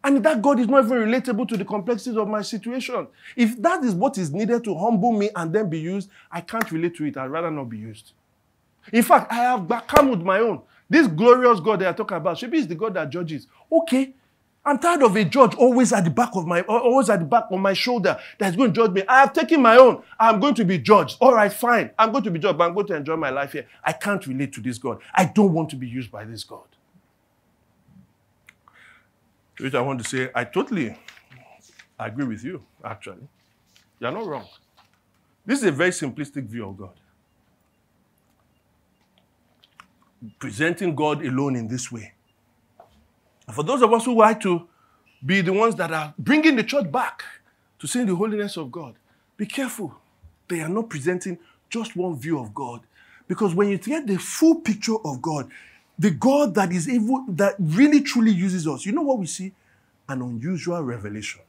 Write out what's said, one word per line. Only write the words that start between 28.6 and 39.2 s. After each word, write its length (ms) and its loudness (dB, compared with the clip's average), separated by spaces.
Which 140 -8
I 60 2
want 220 -4
to 60 -8
say, 260 -4
I 100 -2
totally 520 -4
agree 240 -8
with 180 -8
you, 220 -12
actually. 460 -16
You're 100 -6
not 160 -8
wrong. 200 -10
This 140 -2
is 60 0
a 40 6
very 200 0
simplistic 560 -10
view 200 -12
of 100 -14
God. 180 -20